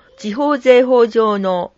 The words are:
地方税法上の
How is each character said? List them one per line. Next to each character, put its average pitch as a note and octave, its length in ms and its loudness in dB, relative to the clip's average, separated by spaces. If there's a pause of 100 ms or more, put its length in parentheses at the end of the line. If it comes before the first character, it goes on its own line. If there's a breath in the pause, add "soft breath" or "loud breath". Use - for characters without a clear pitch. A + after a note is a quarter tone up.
(180 soft breath)
地 G3+ 160 -8
方 C#4+ 240 -2
税 B3+ 260 4
法 B3 240 2
上 A3 320 -2
の F#3 380 -4